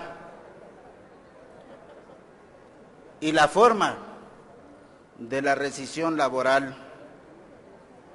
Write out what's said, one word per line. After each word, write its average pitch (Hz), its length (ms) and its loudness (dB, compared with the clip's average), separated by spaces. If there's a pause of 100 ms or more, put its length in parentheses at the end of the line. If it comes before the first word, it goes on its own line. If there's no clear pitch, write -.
(3250)
y 156 120 -2
la 156 160 6
forma 190 500 4 (1200)
de 117 240 -6
la 139 140 2
rescisión 143 600 -4
laboral. 131 600 0 (1400)